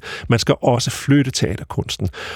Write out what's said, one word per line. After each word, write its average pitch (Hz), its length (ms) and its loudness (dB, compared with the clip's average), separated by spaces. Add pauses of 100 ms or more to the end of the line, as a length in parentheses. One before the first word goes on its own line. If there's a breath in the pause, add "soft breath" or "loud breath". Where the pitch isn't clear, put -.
(280 loud breath)
Man 117 100 4
skal - 240 2
også 123 280 2
flytte 139 400 4
teaterkunsten. - 800 -2 (280 loud breath)